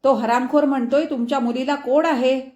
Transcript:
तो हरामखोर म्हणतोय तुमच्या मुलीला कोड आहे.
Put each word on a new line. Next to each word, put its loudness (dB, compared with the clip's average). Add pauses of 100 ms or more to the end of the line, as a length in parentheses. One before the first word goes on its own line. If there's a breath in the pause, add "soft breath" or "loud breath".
तो 4
हरामखोर 0
म्हणतोय 0
तुमच्या -4
मुलीला -2
कोड 0
आहे. 2 (160)